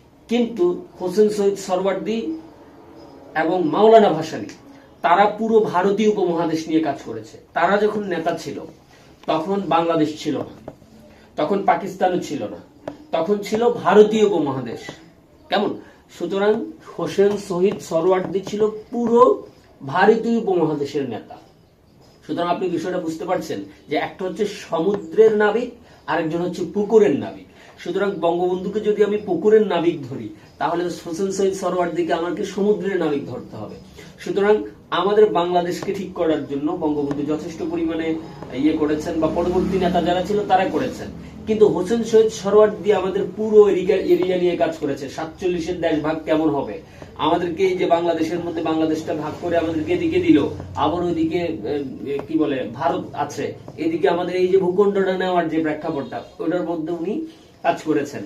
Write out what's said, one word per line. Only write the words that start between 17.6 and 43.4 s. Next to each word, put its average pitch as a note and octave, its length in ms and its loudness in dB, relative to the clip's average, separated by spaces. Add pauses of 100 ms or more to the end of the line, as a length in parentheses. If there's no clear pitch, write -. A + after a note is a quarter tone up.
সরওয়ার্দী E3+ 600 0
ছিল G#3 280 -2 (240)
পুরো A#3 520 4 (420)
ভারতীয় G#3 520 4
উপমহাদেশের D#3 720 0
নেতা। - 280 -12 (920)
সুতরাং E3+ 200 -2
আপনি F3+ 220 -2
বিষয়টা F3+ 300 -4
বুঝতে D#3+ 260 -6
পারছেন D#3+ 380 -4 (260)
যে D3 60 -2
একটা D3+ 300 -4
হচ্ছে F#3+ 200 -4
সমুদ্রের G#3 920 2
নাবিক, G#3+ 340 2 (360)
আরেকজন D#3+ 340 -2
হচ্ছে F3+ 320 -4
পুকুরের G3+ 460 4
নাবিক। F#2+ 260 -10 (340)
সুতরাং F#3+ 320 -2
বঙ্গবন্ধুকে F3+ 680 -2
যদি G#3 240 0
আমি G3+ 140 2
পুকুরের G#3 500 4
নাবিক D#3+ 420 -2
ধরি, A2+ 200 -10 (280)
তাহলে E3+ 260 -2
হোসেন F3+ 480 -6
শহীদ G3 220 0
সরওয়ার্দীকে F3 600 -2
আমাকে E3+ 320 -2
সমুদ্রের F#3+ 520 0
নাবিক D3+ 280 -2
ধরতে B2 300 -12
হবে। A2+ 200 -12 (440)
সুতরাং G3+ 440 2 (260)
আমাদের G#3 360 4
বাংলাদেশকে F3 680 0
ঠিক F#3 200 -8
করার D3+ 340 -2
জন্য C#3+ 240 -4
বঙ্গবন্ধু D3 540 -2
যথেষ্ট D#3 460 -6
পরিমাণে D#3+ 440 -2 (380)
ইয়ে D3 200 2
করেছেন, D#3 460 -2
বা D#3 80 2
পরবর্তী F3+ 500 0
নেতা F3+ 240 2
যারা F3 200 0
ছিল G#3 260 -2
তারা D3 180 4
করেছেন, C3 420 -4 (400)
কিন্তু G#3+ 200 6
হোসেন F3+ 360 0
শহীদ A3 240 6
সোহরাওয়ার্দী G#3 640 4
আমাদের F#3+ 320 0 (140)
পুরো G#3+ 320 8